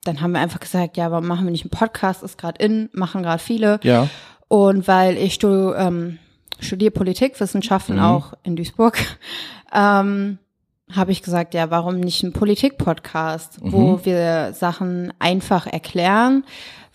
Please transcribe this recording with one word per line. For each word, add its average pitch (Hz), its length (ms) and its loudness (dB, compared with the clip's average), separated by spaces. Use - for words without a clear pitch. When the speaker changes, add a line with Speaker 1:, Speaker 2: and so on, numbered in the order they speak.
Speaker 1:
dann 160 180 -4
haben 175 120 0
wir 170 80 0
einfach 165 180 -4
gesagt, 175 380 -4
ja, 170 140 -2
warum 170 160 -2
machen 175 180 -2
wir 175 60 -2
nicht 165 120 -6
einen - 80 -12
Podcast? - 520 -2
Ist - 140 -16
grad 170 240 -10
in, 220 300 0
machen 185 320 -4
grad 165 180 -2
viele. 214 420 0
Speaker 2:
Ja. 123 240 4
Speaker 1:
Und 196 400 4
weil 185 300 4
ich 190 160 0
stu-, 190 400 2
ähm, 175 460 -2
studiere 208 320 0
Politikwissenschaften 196 1040 -2
Speaker 2:
Mhm. 190 60 2
Speaker 1:
auch 170 320 2
in 175 140 -4
Duisburg, 220 400 0
<laughs> - 380 -14
ähm, 202 640 2
habe 190 200 0
ich - 100 -4
gesagt, 170 300 -4
ja, 165 180 -2
warum 175 300 -2
nicht 180 220 -2
ein 180 100 -4
Politik-Podcast, 165 1300 -2
wo 175 360 4
Speaker 2:
Mhm. 180 80 -8
Speaker 1:
wir 165 480 0
Sachen 180 680 -4
einfach 180 460 0
erklären, 214 760 0